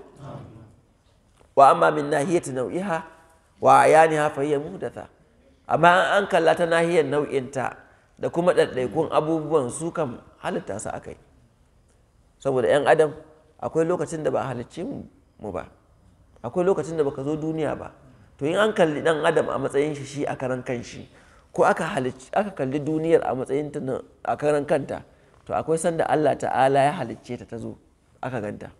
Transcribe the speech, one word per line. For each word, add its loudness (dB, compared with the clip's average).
Wa 10
amma 4
min -2
nahiyati 0
nau'iha -4
wa 6
ayaniha 6
fa -6
hiya 0
muhdatha. -10
Amma 4
an, 4
an -4
kalla 4
ta 0
nahiyar 2
nau'inta -4
da -4
kuma 2
ɗaiɗaikun 0
abubuwan -2
su -8
kam -6
halitta -8
su -10
aka -12
yi. -18
Saboda 0
ƴan 2
adam 4
akwai -2
lokacin -4
da -2
ba -2
a -6
halicce -12
mu, -10
mu -10
ba. -10
Akwai -4
lokacin -2
da 0
baka -4
zo -4
duniya -4
ba. -12
To, -6
in -2
an 2
kalli 2
ɗan 0
adam 2
a -4
matsayin 0
shi, -12
shi -10
a -4
karan -4
kanshi, -10
ko 2
aka 2
halicci, -6
aka 0
kalli -4
duniyar 2
a -2
matsayin -4
ta -10
na, -6
a -2
karan 0
kanta, -2
to, -6
akwai 0
sanda -2
Allah 2
Ta'ala 2
ya 2
halicce -8
ta, -18
ta -12
zo, -10
aka -6
ganta. -10